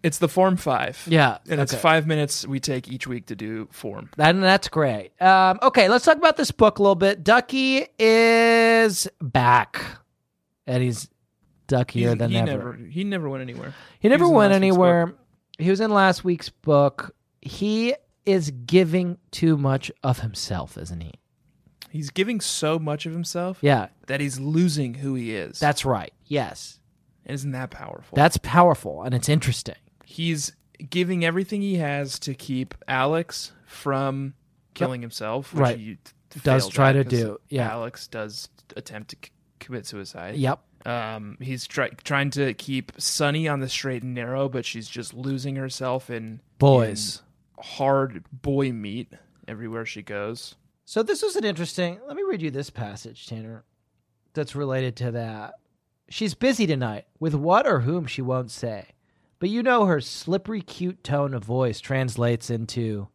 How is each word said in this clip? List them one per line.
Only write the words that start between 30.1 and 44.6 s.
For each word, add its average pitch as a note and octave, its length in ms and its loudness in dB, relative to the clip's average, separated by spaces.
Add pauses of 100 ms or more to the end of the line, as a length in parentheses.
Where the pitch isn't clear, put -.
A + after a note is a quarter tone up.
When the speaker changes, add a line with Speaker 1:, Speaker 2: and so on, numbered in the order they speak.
Speaker 1:
He's E3 420 -4 (380)
giving F3 340 0
everything F#3+ 380 -2
he G3 140 -2
has C#3+ 440 -4
to C#3 140 -8
keep C3 400 -6 (140)
Alex C#3 640 -2 (120)
from C#3 600 -4
Speaker 2:
Yep. - 500 -18
Speaker 1:
killing B2+ 280 -4
himself, A#2 520 -8
which D#3 60 0
Speaker 2:
Right. A#2+ 180 2
Speaker 1:
he G#2+ 160 -14 (360)
t-, C#3 120 -18
Speaker 2:
Does C3 220 4
Speaker 1:
fails - 80 -8
Speaker 2:
try C3+ 180 4
Speaker 1:
at, - 40 4
Speaker 2:
to C3+ 100 4
Speaker 1:
'cause B2+ 80 -4
Speaker 2:
do, A2+ 260 -2 (100)
yeah. B2 220 -4
Speaker 1:
Alex A#2 380 -10
does G#2+ 400 -12 (280)
attempt G#2+ 340 -16
to - 140 -18
c-, - 60 -20 (300)
commit A#2+ 260 -12
suicide. G2 500 -12
Speaker 2:
Yep. C3+ 240 -2 (240)
Speaker 1:
Um, A2 560 -8
he's B2+ 280 -10
try-, C3+ 220 -4 (120)
trying C#3 280 -2
to C3+ 240 -2
keep - 440 -8
Sunny D3+ 480 -2
on C#3+ 140 -4
the C3 80 -6
straight B2+ 340 -6
and B2+ 120 -8
narrow, B2+ 340 -4
but B2 160 -6